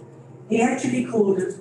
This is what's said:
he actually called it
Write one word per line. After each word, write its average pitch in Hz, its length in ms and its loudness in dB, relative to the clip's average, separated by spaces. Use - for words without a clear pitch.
he 226 100 2
actually 247 460 0
called 196 320 2
it - 220 -2